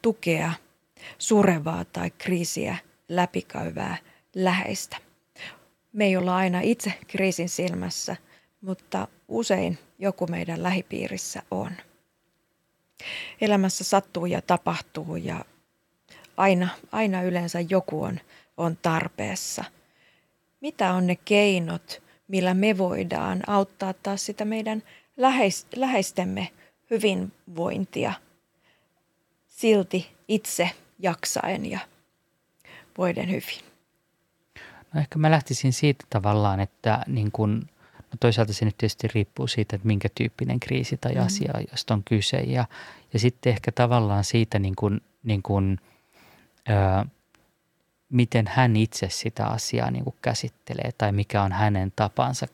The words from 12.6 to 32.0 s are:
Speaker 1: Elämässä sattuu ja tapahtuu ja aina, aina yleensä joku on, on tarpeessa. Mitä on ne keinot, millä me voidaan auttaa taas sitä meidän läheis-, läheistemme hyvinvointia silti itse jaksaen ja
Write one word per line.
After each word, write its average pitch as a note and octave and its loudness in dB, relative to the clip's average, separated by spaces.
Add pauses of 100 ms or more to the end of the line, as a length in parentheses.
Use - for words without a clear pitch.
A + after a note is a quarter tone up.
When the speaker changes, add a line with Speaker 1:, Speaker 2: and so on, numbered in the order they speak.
Speaker 1:
Elämässä G3 2
sattuu F#3+ 0
ja F3 -2
tapahtuu E3+ -2
ja D#3+ -8 (920)
aina, F#3 4 (240)
aina G3+ 0
yleensä F3 -2
joku F3 -2
on, F#3 -4 (360)
on E3 -2
tarpeessa. - -2 (960)
Mitä A#3+ -2
on F3+ 2
ne F3 2
keinot, F#3 2 (260)
millä F#3 2
me G3 4
voidaan F#3 -2
auttaa G3 0
taas G3 -8
sitä G#3+ -6
meidän A3 -4 (340)
läheis-, B3+ 2 (100)
läheistemme G3 -2 (420)
hyvinvointia F#3+ -2 (1300)
silti G3 2 (180)
itse G3 0 (280)
jaksaen - -4
ja - -6 (1200)